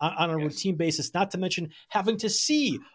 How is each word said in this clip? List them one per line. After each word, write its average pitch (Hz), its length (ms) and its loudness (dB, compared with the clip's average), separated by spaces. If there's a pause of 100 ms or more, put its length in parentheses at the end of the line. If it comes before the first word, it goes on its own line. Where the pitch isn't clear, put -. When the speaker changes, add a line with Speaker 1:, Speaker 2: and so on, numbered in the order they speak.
Speaker 1:
on, 160 140 0
on 165 160 0
a 160 80 0
Speaker 2:
Yes. 151 60 0
Speaker 1:
routine 156 320 -2
basis, 156 360 0
not 196 200 0
to 180 60 -4
mention 175 320 -2 (200)
having 214 260 2
to 220 140 -2
see 277 500 2 (140)